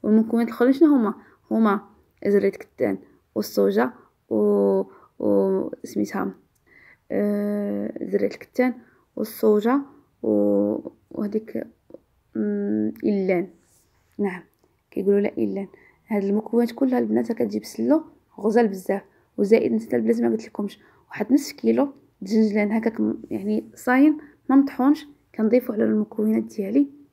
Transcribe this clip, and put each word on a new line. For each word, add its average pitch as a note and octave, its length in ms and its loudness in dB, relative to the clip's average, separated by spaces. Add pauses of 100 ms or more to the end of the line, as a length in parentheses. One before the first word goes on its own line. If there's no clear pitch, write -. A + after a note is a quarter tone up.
والمكونات A3 440 2
الاخرين A#3+ 260 2
شنو D4 160 6
هما؟ A#3+ 260 4 (360)
هما G#3+ 300 2 (460)
زريت G3 300 2
كتان G2+ 420 -4 (360)
والصوجه G3+ 560 0 (400)
و، - 60 0 (840)
و - 520 0 (140)
سميتها، - 500 -6 (760)
آه، G#3 800 -4 (100)
زريت G3+ 320 -2
الكتان B3 400 -2 (420)
والصوجه A3 640 0 (420)
و، - 60 -2 (800)
وهذيك، G#3+ 560 -6 (680)
مم، G#2+ 580 -2 (120)
إلان. F#3+ 440 0 (680)
نعم، F#3+ 240 -4 (480)
كيقولوا G3+ 300 0
لها G3+ 180 -2
إلان. G3 300 -4 (400)
هاد G#3 160 -2
المكونات A3 480 0
كلها B3 260 0
البنات A3+ 340 -2
كتجيب G#3+ 320 -4
سلو C4+ 400 0 (360)
غزال A3 280 2
بزاف، G3 340 -6 (360)
وزائد G3+ 340 4
نسيت A2+ 220 -4
البنات A#2 260 0
ما A#2+ 80 0
قلت A2 180 -2
لكمش، - 320 -8 (300)
واحد - 240 -4
نص C#4+ 200 0
كيلو A#3 360 0 (340)
دجنجلان G#3 500 2
هكاك A3 280 -2
م-، A3 300 -2
يعني G#3+ 340 -4 (100)
صاين C#4+ 440 2 (300)
ما C4 80 4
مطحونش C#4 500 2 (280)
كنضيفو A#3 380 2
على A3 120 0
المكونات G#3+ 580 0
ديالي. A3+ 460 -2 (240)